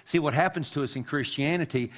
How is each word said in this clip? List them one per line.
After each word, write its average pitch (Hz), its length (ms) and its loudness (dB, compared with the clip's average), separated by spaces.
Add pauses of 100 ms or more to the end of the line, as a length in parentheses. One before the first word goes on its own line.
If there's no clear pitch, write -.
See, - 140 2
what 147 160 2
happens 170 360 2
to 147 120 -2
us 131 140 -4
in 127 80 -4
Christianity 139 920 0